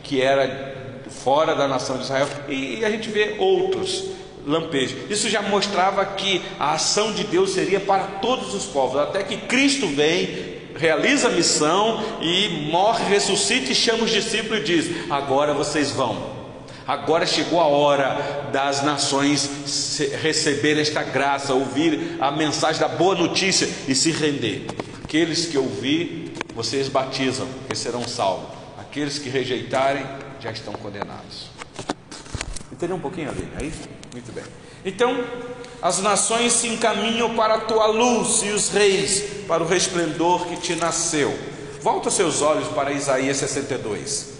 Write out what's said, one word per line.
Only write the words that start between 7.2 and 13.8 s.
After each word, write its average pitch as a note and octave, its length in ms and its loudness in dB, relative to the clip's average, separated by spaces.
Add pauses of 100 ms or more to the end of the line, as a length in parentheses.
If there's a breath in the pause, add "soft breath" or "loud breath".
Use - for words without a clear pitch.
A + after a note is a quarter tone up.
Deus F#3+ 280 2
seria F3+ 280 2
para F#3+ 240 2
todos A3 500 -2
os G3 120 -4
povos, C3 340 0
até F#3 240 0
que A3 140 -4
Cristo C4 500 2
vem, D#3+ 720 2 (160)
realiza E3 540 4
a - 20 0
missão F#3+ 720 4 (160 loud breath)
e E3+ 500 0
morre, F#3 360 2
ressuscita G3+ 680 2
e - 40 2
chama A#3 280 2